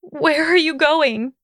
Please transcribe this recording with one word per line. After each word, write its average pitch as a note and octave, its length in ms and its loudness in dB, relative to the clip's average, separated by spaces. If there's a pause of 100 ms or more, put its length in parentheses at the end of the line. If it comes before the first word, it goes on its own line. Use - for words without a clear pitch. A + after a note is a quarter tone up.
Where D#4 440 -2
are E4+ 120 2
you D#4+ 180 0
going? C4+ 580 0 (100)